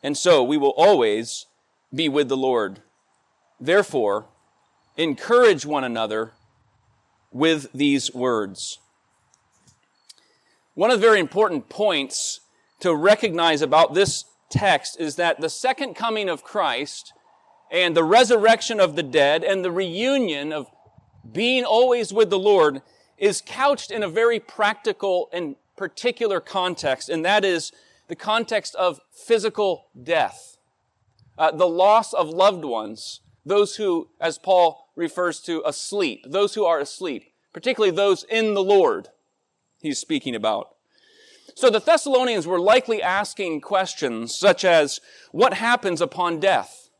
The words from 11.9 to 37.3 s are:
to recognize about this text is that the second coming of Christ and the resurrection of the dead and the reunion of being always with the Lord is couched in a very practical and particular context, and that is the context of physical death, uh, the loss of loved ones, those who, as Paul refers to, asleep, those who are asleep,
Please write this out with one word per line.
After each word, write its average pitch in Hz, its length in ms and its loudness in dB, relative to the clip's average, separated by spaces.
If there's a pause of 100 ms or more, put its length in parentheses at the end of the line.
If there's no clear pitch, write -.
to 175 160 0
recognize 170 680 2
about 151 320 4
this 190 320 0 (240)
text - 500 0
is 156 180 -6
that 170 240 0
the 156 100 -4
second 254 440 -6
coming 214 340 -4
of 160 140 -6
Christ 147 720 -6 (580)
and 175 240 0
the 165 100 4
resurrection 226 760 4
of 160 160 2
the 170 60 -4
dead 143 420 2
and 190 180 0
the 180 100 -4
reunion 180 800 -2
of 147 180 -8 (600)
being 240 340 0
always 240 500 2
with 214 160 4
the 196 80 0
Lord 170 420 4 (380)
is 196 260 0
couched 269 460 -2
in 220 120 -6
a 196 60 -4
very 226 320 0
practical 202 920 -4
and 165 240 -8 (200)
particular 208 640 -4
context, 165 720 -4
and 160 140 -6
that 196 200 0
is 175 280 -2 (360)
the 170 80 -12
context 220 600 -4
of 180 240 -2 (120)
physical 208 760 -2 (120)
death, 131 560 -4 (800)
uh, 156 140 0
the 170 180 0
loss 202 460 2
of 170 140 -2
loved 180 360 0
ones, 110 560 -10 (240)
those 202 320 0
who, 190 320 -4 (120)
as 165 180 -4
Paul 175 560 2
refers 170 480 -6
to, 165 240 -6
asleep, 165 600 -6
those 202 280 -2
who 214 100 -2
are 165 160 2
asleep, 143 520 -10 (200)